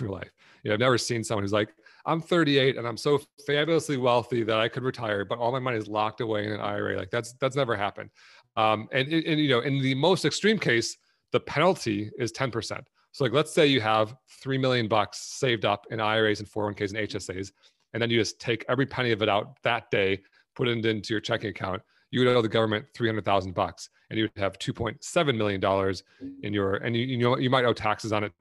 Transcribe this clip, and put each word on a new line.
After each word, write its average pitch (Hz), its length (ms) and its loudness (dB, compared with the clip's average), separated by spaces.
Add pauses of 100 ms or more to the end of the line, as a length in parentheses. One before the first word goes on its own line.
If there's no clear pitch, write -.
real 104 120 -6
life. 90 180 -10 (340)
You 110 60 -2
know, 104 40 2
I've 107 60 0
never 123 180 4
seen 117 240 -4
someone 104 220 -2
who's 98 80 -4
like, 107 220 0 (320)
"I'm 160 140 0
thirty-eight 143 580 2
and 117 80 -6
I'm 113 100 -6
so 147 240 2 (260)
fabulously 147 500 0
wealthy 123 480 2
that 110 140 2
I 113 100 2
could 123 140 -8
retire, 107 420 -2
but 113 140 -4
all 120 140 0
my 135 60 -2
money 127 180 -2
is 104 120 -6
locked 107 320 -2
away 107 260 -2
in 107 60 -4
an 104 80 -6
I 104 200 -4
R 101 120 -2
A." 95 40 -2
Like, 98 140 -8
that's, 117 240 -4
that's 135 200 -2
never 123 220 0
happened. 101 340 -4 (460)
Um, 110 360 2
and, 135 200 0
and, 160 260 0
you 151 100 2
know, 120 120 4
in 139 220 0
the 131 120 0
most 160 300 2
extreme 196 340 0
case, 117 380 0 (360)
the 123 80 2
penalty 113 800 0
is 117 140 -4
ten 131 180 -4
percent. 107 380 -8 (240)
So, 139 120 -2
like, 110 80 0
let's 151 200 0
say 156 140 6
you 135 140 4
have 110 360 2 (120)
three 135 300 -6
million 123 300 2
bucks 104 300 0
saved 120 460 -2
up 104 260 0
in 113 100 -6
I 107 180 2
R 110 80 4
As 107 140 0
and 104 80 -10
four 104 160 -4
oh - 20 0
one 104 80 -4
Ks 101 180 -4
and 110 60 -6
H 104 160 -4
S 98 140 -8
As, 95 240 -8 (400)
and 113 80 -4
then 117 100 0
you 117 80 4
just - 220 0
take 117 280 -2
every 127 180 2
penny 123 260 0
of 104 100 0
it 104 60 4
out 104 360 0
that 117 260 -2
day, 98 320 2 (320)
put 127 140 0
it 117 160 0
into 113 280 0
your 107 80 0
checking 113 300 -4
account, 92 320 -6 (280)
you 123 100 0
would 123 80 6
owe 123 140 6
the 110 60 0
government 110 460 2
three 117 140 0
hundred 107 160 -2
thousand 95 300 0
bucks, 90 360 -4 (200)
and 110 80 -4
you 110 60 2
would 101 180 -6
have 95 160 -2
two - 140 -4
point 113 320 -6
seven 143 320 0
million 101 240 0
dollars 95 440 0 (380)
in 104 120 -6
your, 98 220 0
and 120 200 -2
you, 117 80 -2
you 131 140 -4
know, 120 200 2
you 135 120 2
might 131 140 4
owe 117 80 4
taxes 107 400 -2
on 104 120 0
it 101 160 -6